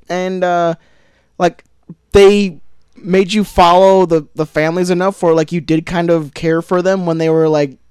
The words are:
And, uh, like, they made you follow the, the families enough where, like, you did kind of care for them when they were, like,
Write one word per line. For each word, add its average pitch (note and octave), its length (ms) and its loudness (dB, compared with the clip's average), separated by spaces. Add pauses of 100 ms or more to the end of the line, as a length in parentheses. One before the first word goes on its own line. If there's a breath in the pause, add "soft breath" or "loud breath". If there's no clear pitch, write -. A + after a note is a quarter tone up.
And, F#3 340 -6
uh, F3 320 0 (640)
like, F3 260 -4 (480)
they G3 480 4 (360)
made F#3 360 -2
you G#3+ 120 0
follow F#3 600 4
the, E3 300 -2
the D#3+ 100 -6
families E3 460 -4
enough F#3 320 -2
where, E3+ 100 2
like, D#3+ 200 0
you E3+ 80 -4
did D#3+ 260 -4
kind E3+ 240 -4
of D#3+ 240 -2
care E3 260 -2
for F3+ 220 -2
them F#3 240 -2
when E3 120 -4
they D#3+ 120 0
were, D#3+ 180 2
like, D3 300 -2 (120)